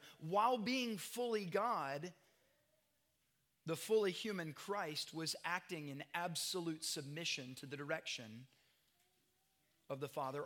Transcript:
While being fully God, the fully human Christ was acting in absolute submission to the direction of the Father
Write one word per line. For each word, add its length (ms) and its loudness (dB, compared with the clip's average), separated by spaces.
While 380 6
being 400 2
fully 480 0
God, 680 2
the 120 0
fully 340 4
human 420 -2
Christ 600 -4
was 220 -2
acting 440 -2
in 140 -6
absolute 720 0
submission 760 -2
to 60 -10
the 120 -6
direction 680 -4
of 100 -2
the 100 -4
Father 360 -2